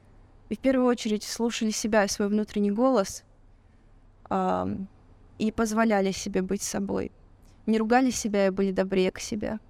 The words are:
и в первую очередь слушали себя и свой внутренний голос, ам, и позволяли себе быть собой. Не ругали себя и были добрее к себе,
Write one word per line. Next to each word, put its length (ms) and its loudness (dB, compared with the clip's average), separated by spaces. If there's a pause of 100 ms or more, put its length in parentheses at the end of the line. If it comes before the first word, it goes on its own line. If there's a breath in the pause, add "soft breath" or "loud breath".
(500 soft breath)
и 60 -2
в 40 -14
первую 280 2
очередь 360 -2
слушали 460 -2
себя 340 2
и 40 -2
свой 200 -2
внутренний 420 0
голос, 540 0 (1040 soft breath)
ам, 580 -2 (500)
и 120 0
позволяли 640 2
себе 300 -4
быть 200 -4
собой. 480 -4 (560 soft breath)
Не 120 2
ругали 320 4
себя 360 0
и 40 4
были 220 0
добрее 380 0
к 80 -16
себе, 400 -6 (120)